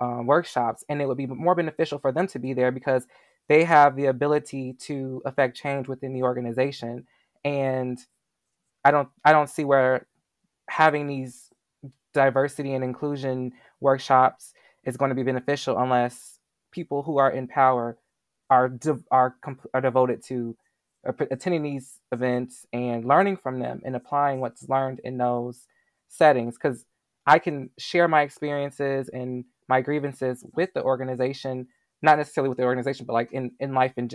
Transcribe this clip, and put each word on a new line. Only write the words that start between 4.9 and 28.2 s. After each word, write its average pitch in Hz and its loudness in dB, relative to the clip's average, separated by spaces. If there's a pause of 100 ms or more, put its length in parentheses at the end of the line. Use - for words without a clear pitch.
affect 131 0
change 139 -6
within 131 -8
the 127 -4
organization. 123 -2 (400)
And 131 -2 (840)
I 139 6
don't, 143 2 (140)
I 151 8
don't 151 4
see - -4
where 131 2 (600)
having 147 2
these 131 -10 (640)
diversity 139 2
and 131 -4
inclusion 127 -4 (280)
workshops 131 2 (300)
is 123 -6
gonna 135 0
be 131 -2
beneficial 131 -2
unless 123 -2 (320)
people 143 -6
who 147 -4
are 135 4
in 127 -4
power 123 2 (520)
are 127 4
de-, 131 -4
are 127 4
comp-, 135 -12
are 131 0
devoted 127 2
to, 120 -6 (520)
uh, 127 -2
p-, 139 -4
attending 156 -2
these 139 -8 (140)
events 123 -2
and 120 -4
learning 185 2
from 131 -6
them 123 -8
and 131 -8
applying 143 -2
what's 131 -8
learned 135 -2
in 127 -10
those 123 -4 (400)
settings. 127 2
'Cause 131 -4 (400)
I 156 8
can 139 -6
share 175 2
my 156 4